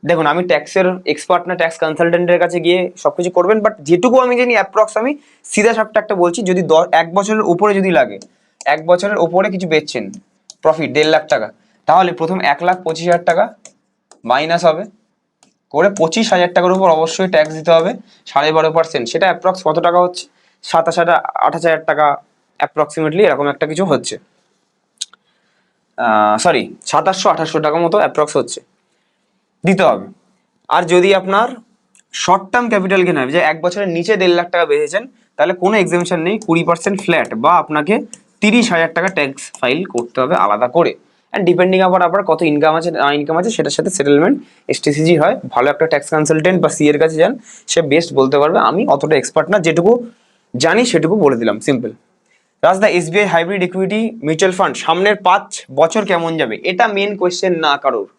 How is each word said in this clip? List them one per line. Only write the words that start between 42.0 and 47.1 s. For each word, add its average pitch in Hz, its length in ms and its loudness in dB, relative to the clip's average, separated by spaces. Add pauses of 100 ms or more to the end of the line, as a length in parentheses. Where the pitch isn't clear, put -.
আপনার 190 160 0
কত 160 180 0
ইনকাম 156 340 2
আছে, 170 160 -2
না 139 160 0 (120)
ইনকাম 147 180 -4
আছে, 185 120 -2
সেটার 147 280 -4
সাথে 160 120 -2
সেটেলমেন্ট 147 460 2 (320)
এসটিসিজি 156 540 0
হয়। 190 140 2 (180)
ভালো 123 200 0
একটা 160 140 0
ট্যাক্স 147 220 -2
কনসালটেন্ট 156 540 0
বা 151 60 2
সিএর 147 300 2
কাছে 160 220 2